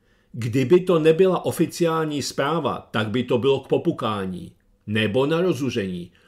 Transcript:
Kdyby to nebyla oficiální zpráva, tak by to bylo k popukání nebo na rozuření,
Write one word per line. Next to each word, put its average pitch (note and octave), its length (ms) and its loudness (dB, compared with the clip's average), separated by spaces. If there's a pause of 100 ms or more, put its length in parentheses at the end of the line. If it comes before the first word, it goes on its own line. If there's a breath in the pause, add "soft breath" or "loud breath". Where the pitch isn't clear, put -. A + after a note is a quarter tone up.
(320)
Kdyby B2 480 2
to F3+ 180 2
nebyla D#3+ 460 4
oficiální D#3+ 800 -2
zpráva, C#3+ 680 -4
tak G#2+ 180 -2
by A#2 160 -2
to B2 140 0
bylo C3+ 220 2
k - 80 -20
popukání G#2 840 -2 (340)
nebo A2 400 0
na D#3+ 140 0
rozuření, A#2 720 -4 (160 soft breath)